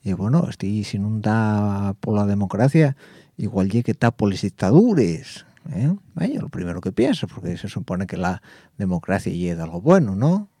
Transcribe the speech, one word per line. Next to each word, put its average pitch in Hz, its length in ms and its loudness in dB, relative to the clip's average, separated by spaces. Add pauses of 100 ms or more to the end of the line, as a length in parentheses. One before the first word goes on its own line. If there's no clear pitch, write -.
y 98 100 -2
bueno, 110 360 0
este 104 340 -4
si 101 160 -6
no 107 180 -2
está 104 800 0
por 107 160 -2
la 104 100 2
democracia, 107 680 2 (420)
igual 98 320 0
ye 117 140 0
que 113 80 -2
está 117 200 2
por 104 180 0
las 92 120 -4
dictaduras, 117 1040 2 (280)
¿eh? 135 200 0 (200)
Vaya, 240 280 -4
lo - 80 -8
primero 87 320 -6
que 95 100 -4
piensa, 247 360 0
porque 90 300 -8
se 95 120 -8
supone 95 380 -4
que 90 100 -6
la 90 240 -2 (360)
democracia 92 540 -2
ye 87 240 -2
de 82 60 -6
algo 82 200 -8
bueno, 139 340 4
¿no? 175 340 0 (100)